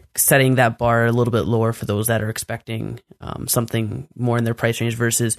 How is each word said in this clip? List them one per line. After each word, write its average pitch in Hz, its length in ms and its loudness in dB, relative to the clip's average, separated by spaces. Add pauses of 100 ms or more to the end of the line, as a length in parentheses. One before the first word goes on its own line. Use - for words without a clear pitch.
(160)
setting 131 400 4
that 120 220 2
bar 117 280 2
a 117 60 4
little 117 220 2
bit 113 80 2
lower 113 320 0
for - 100 -14
those 107 240 -2
that 113 160 0
are 107 60 -4
expecting, 113 720 -8 (180)
um, - 300 -10
something 113 680 -2
more 120 220 0
in 117 80 2
their 117 80 0
price 117 260 -2
range 117 160 -2
versus 117 440 0